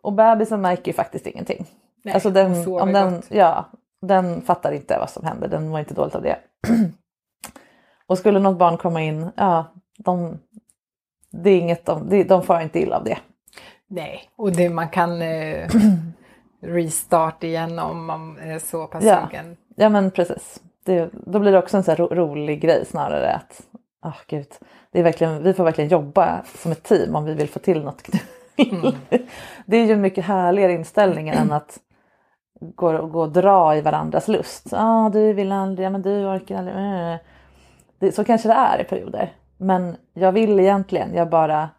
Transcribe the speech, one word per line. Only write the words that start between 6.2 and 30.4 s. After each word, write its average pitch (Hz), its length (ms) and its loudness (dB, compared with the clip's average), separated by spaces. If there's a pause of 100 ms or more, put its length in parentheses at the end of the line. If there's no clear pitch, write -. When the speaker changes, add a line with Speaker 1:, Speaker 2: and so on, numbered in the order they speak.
Speaker 1:
det. - 160 -2 (300)
<clears throat> 220 240 2 (1160)
Och 185 100 0
skulle 202 220 4
något 190 180 2
barn 170 200 4
komma 170 240 -2
in, 156 340 -4
ja, 170 300 0 (320)
de, 175 420 -4 (920)
det 170 180 0
är 185 80 6
inget, 170 280 -2
de, 165 240 -4
det, 190 140 4
de 180 200 4
får 170 180 2
inte 160 180 -4
illa - 180 -2
av - 60 -4
det. - 140 -4 (720)
Speaker 2:
Nej, 165 480 -12
och 208 160 -2
det, 175 180 2
man 165 200 -4
kan, 170 320 -2
eh, 160 460 -6 (480)
<clears throat> - 460 -20
restart 165 840 -2
igen 165 360 -6
om 165 260 -8
man 160 340 -12
är 160 200 -10
så 160 280 -10
pass 165 160 -8
Speaker 1:
Ja. 202 240 4
Speaker 2:
sugen. 165 300 -16 (180)
Speaker 1:
Ja, 214 140 4
men 196 220 2
precis. - 500 -6 (240)
Det, 170 240 0 (160)
då 196 140 -2
blir 202 120 4
det 190 80 8
också 190 180 0
en 185 60 2
så 170 80 2
här 156 60 2
ro-, 170 180 0
rolig 151 460 -2
grej 160 240 2
snarare 76 480 -4
att, - 280 -10 (440)
åh, 160 100 -10 (120)
gud, 147 200 -10 (440)
det 180 80 0
är 170 40 2
verkligen, 160 400 0
vi 185 100 4
får 180 100 0
verkligen 156 260 0
jobba 165 560 2
som - 260 -8
ett - 120 -8
team 160 320 2
om 151 100 -2
vi 156 80 -6
vill 147 160 -4
få - 100 -10
till 160 240 -2
något - 200 -12
knull. - 180 -4 (360)
Speaker 2:
Mm. 208 360 0 (160)
Speaker 1:
<laughs> 247 180 0 (380)
Det 208 120 2
är 233 80 4
ju 220 80 4
en 208 80 2
mycket 190 240 -2
härligare 185 480 2